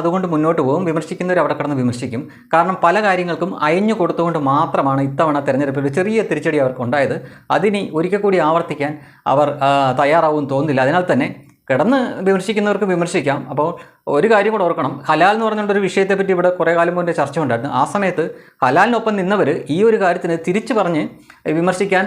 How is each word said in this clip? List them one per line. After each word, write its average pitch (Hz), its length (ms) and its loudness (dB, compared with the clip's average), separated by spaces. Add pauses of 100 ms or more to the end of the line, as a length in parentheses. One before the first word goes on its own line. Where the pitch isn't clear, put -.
അതുകൊണ്ട് 180 320 0
മുന്നോട്ട് 160 340 2
പോകും. 139 220 0
വിമർശിക്കുന്നവർ 175 540 -2
അവിടെ 147 140 -2
കിടന്ന് 143 240 -4
വിമർശിക്കും. 120 400 -4 (320)
കാരണം 175 300 2
പല 185 240 2
കാര്യങ്ങൾക്കും 175 420 -2 (180)
അയഞ്ഞു 202 340 0
കൊടുത്തുകൊണ്ട് 165 380 0 (120)
മാത്രമാണ് 139 580 0
ഇത്തവണ 151 280 0 (100)
തെരഞ്ഞെടുപ്പിൽ 139 380 0
ഒരു 139 120 -4
ചെറിയ 214 320 0
തിരിച്ചടി 151 360 0
അവർക്കുണ്ടായത്. 127 520 -2 (380)
അതിനി 202 280 0 (140)
ഒരിക്കൽ 180 300 -2
കൂടി 185 200 2
ആവർത്തിക്കാൻ 151 460 -2 (400)
അവർ, 143 160 2 (180)
ആ, - 20 4 (320)
തയ്യാറാവും 151 520 2
തോന്നുന്നില്ല. 139 340 0
അതിനാൽ 180 240 0
തന്നെ 143 160 0 (420)
കിടന്ന് 165 260 2 (300)
വിമർശിക്കുന്നവർക്ക് 202 640 0
വിമർശിക്കാം. 170 480 0 (140)
അപ്പോൾ 147 140 0 (500)
ഒരു 185 160 4
കാര്യം 208 220 4
കൂടെ 196 120 0
ഓർക്കണം, 165 260 -2 (160)
ഹലാൽ 170 260 4
എന്ന് 226 120 -2
പറഞ്ഞുകൊണ്ടൊരു 208 400 0
വിഷയത്തെപ്പറ്റി 190 480 0
ഇവിടെ 180 240 2
കുറേ 165 180 2
കാലം 170 220 2
മുന്നേ 175 200 -2
ചർച്ച 139 240 -2
ഉണ്ടായിരുന്നു. 127 380 -2
ആ - 20 4 (120)
സമയത്ത് 185 300 0 (380)
ഹലാലിനൊപ്പം 208 560 2
നിന്നവർ 185 300 0 (260)
ഈ - 20 -2 (120)
ഒരു 220 140 4
കാര്യത്തിന് 175 340 0 (100)
തിരിച്ചു 220 320 -2
പറഞ്ഞ് 175 240 0 (560)
വിമർശിക്കാൻ 185 480 0